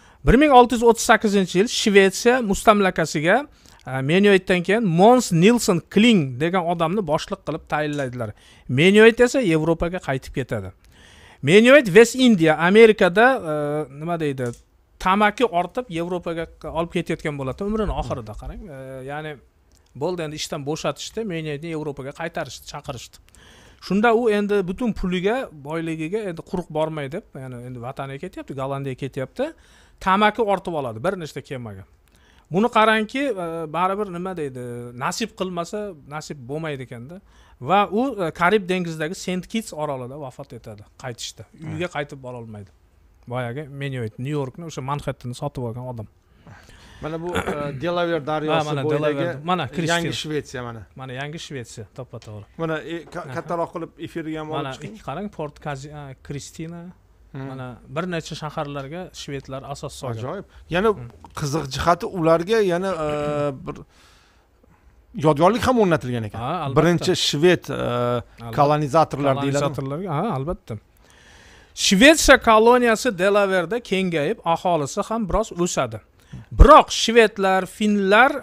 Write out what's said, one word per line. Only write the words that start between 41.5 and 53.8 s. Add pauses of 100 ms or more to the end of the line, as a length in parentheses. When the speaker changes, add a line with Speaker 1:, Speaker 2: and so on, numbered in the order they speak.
Speaker 1:
Uyiga
Speaker 2:
Hmm.
Speaker 1:
qaytib
borolmaydi. (580)
Boyagi
Menuet,
New
Yorkni,
o'sha
Manhattanni
sotib
olgan
odam. (960)
Speaker 2:
Mana
bu,
e,
<clears throat>
Delaware
Speaker 1:
Ha,
Speaker 2:
daryosi
Speaker 1:
mana
Speaker 2:
bo'yidagi
Speaker 1:
Delaware,
mana
Kristina.
Speaker 2:
yangi
Shvetsiya
mana. (140)
Speaker 1:
Mana
yangi
Shvetsiya, (100)
to'ppa-to'g'ri. (120)
Speaker 2:
Mana,
e,
ka-,
Speaker 1:
Aha.
Speaker 2:
kattaroq
qilib